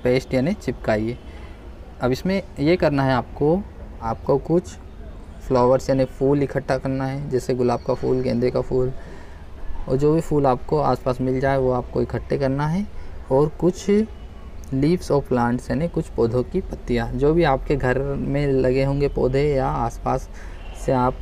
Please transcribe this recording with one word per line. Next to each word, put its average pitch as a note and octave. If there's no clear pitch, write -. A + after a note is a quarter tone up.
पेस्ट B2+
यानी C3
चिपकाइए। A#2
अब B2+
इसमें F#3
ये D#3+
करना C#3+
है C3
आपको, D3
आपको A2+
कुछ F3
फ्लावर्स B2+
यानी C3+
फूल C#3
इकट्ठा C3+
करना C3+
है, C#3
जैसे B2+
गुलाब B2
का B2+
फूल, B2+
गेंदे B2
का B2
फूल, C3
और C3
जो D3
भी E3
फूल D3
आपको C3
आसपास C3
मिल C3
जाए C3+
वो B2+
आपको B2
इकट्ठे A#2+
करना C#3
है। F#3+
और D3
कुछ F3
leaves D#3
of C#3+
plants A#2+
यानी D3+
कुछ D#3+
पौधों A#2+
की F3+
पत्तियाँ, A#2
जो C#3+
भी E3+
आपके C#3
घर C3
में C#3
लगे C3
होंगे C#3
पौधे C3+
या C3+
आसपास B2+
से -
आप B2+